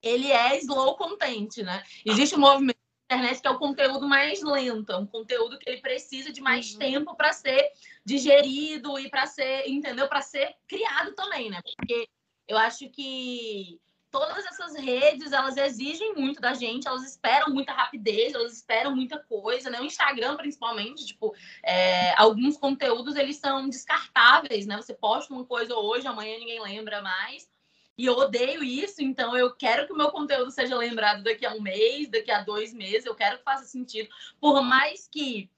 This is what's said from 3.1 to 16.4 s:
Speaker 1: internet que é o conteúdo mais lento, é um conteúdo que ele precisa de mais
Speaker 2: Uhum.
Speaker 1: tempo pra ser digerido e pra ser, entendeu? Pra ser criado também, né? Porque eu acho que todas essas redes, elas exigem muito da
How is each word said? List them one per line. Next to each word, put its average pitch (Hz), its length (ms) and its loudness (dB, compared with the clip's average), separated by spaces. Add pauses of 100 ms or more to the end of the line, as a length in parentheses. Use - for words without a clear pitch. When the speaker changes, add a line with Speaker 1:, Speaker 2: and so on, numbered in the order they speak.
Speaker 1:
internet 254 240 -2
que - 60 -2
é 269 40 2
o 254 60 2
conteúdo 277 500 0
mais 285 360 2
lento, 254 480 -2
é 185 60 -2
um 202 100 -4
conteúdo 233 500 -4
que - 120 -10
ele 254 120 -6
precisa 269 500 -8
de 277 100 -14
mais 240 320 0
Speaker 2:
Uhum. - 60 -16
Speaker 1:
tempo 285 360 -2
pra 302 180 4
ser 269 380 2 (340)
digerido 277 920 4
e 277 100 -10
pra 269 160 0
ser, 269 420 -4
entendeu? 277 400 -2
Pra 285 140 -2
ser - 340 -4 (120)
criado 381 460 -4
também, 320 360 -6
né? 180 140 -10
Porque - 440 -6 (400)
eu 220 100 0
acho 233 320 2
que 240 920 -10 (300)
todas 311 340 -4
essas 349 300 -10
redes, 277 580 2
elas 269 240 0
exigem 285 580 -4
muito 277 240 -2
da 254 140 0